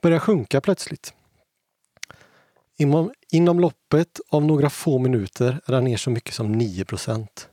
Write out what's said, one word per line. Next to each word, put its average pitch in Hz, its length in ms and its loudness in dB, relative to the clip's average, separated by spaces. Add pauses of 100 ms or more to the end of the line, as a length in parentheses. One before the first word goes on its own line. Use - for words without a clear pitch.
börjar 165 180 4
sjunka 139 420 0
plötsligt. - 520 -6 (1600)
Inom, 156 340 2 (200)
inom 170 280 4
loppet - 600 0 (100)
av 151 160 2
några 143 240 2
få 139 300 -2
minuter 127 680 0
är 123 60 -4
den 127 120 2
ner 123 140 -2
så - 120 -6
mycket 113 240 -4
som 107 180 -4
nio 104 340 -2
procent. - 680 -8